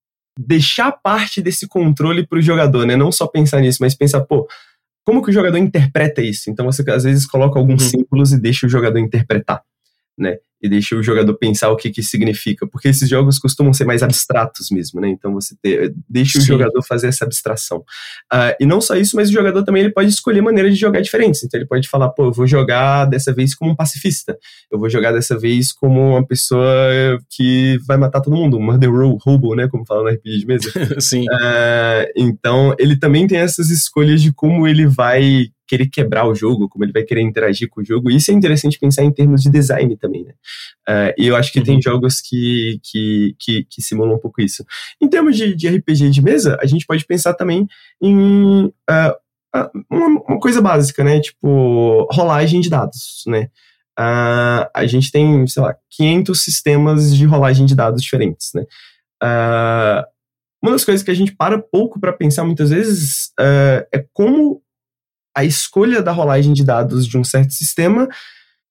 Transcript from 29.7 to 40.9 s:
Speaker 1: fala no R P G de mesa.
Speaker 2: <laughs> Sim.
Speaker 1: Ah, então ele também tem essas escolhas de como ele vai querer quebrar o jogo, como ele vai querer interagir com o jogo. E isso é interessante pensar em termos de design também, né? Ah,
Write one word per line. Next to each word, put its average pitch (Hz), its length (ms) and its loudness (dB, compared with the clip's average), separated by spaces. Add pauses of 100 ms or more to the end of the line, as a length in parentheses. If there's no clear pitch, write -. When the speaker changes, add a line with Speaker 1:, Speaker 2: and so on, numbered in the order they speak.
Speaker 1:
fala 107 160 -2
no 110 80 -2
R 113 80 -2
P 110 120 -14
G 107 100 -4
de 101 60 -6
mesa. 123 260 -4
Speaker 2:
<laughs> 139 280 -4
Sim. 123 320 -2
Speaker 1:
Ah, 117 720 0 (100)
então 127 640 0
ele 139 200 2
também 156 280 2
tem 190 120 2
essas 170 320 -2
escolhas 151 500 2
de 156 100 4
como 156 380 0
ele 156 180 4
vai 131 600 2 (200)
querer 127 200 0
quebrar 113 400 -2
o 110 80 0
jogo, 104 340 -2
como 104 160 -6
ele 101 60 -2
vai 110 140 -2
querer 113 160 -2
interagir 110 480 -2
com - 120 -12
o 101 40 -8
jogo. 117 260 -2
E 131 60 4
isso 151 160 2
é - 20 4
interessante 151 420 2
pensar 139 280 0
em 147 80 4
termos 143 280 2
de 139 80 2
design 131 480 2
também, 95 280 -8
né? - 80 -20 (560)
Ah, 104 280 0